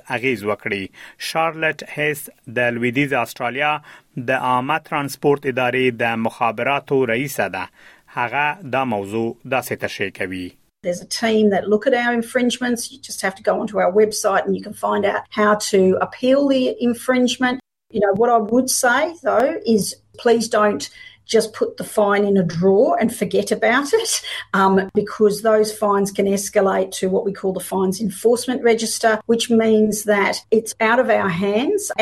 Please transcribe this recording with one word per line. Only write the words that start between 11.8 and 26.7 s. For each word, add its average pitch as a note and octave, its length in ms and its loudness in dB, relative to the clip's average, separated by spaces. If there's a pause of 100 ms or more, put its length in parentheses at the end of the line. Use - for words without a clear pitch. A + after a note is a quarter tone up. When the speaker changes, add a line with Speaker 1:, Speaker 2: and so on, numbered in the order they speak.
Speaker 2:
at B3 120 4
our A#3+ 160 0
infringements. A#3+ 720 -2
You - 160 -20
just - 200 -10
have F#3+ 120 -4
to - 80 -20
go F#3+ 140 2
onto G#3 240 -4
our F3+ 100 2
website G#3 500 2
and F#3+ 120 0
you F#3 100 -8
can G#3+ 160 -12
find G3+ 300 0
out - 100 -4 (160)
how G#3 160 4 (160)
to G3 100 4 (240)
appeal C4 460 2
the C4 100 4 (280)
infringement. B3 680 0 (380)
You G#3 80 2
know, G3 180 4
what A#3+ 140 4
I - 20 6 (160)
would B3+ 220 2
say, B3 240 2 (260)
though, A3 240 2 (240)
is G3 140 2 (340)
please A#3 320 2
don't G#3 320 0 (480)
just A2 240 0
put - 240 -2
the - 140 -10
fine G3+ 340 2
in G3 140 4
a - 100 0
drawer G3 480 4
and A3+ 200 0
forget G3 360 -2
about B3+ 340 0 (120)
it, - 100 -4 (480)
um, F#3+ 180 4 (200)
because G#3 480 2
those G#3+ 340 4
fines G3+ 380 0
can G3 180 0
escalate F#3+ 640 0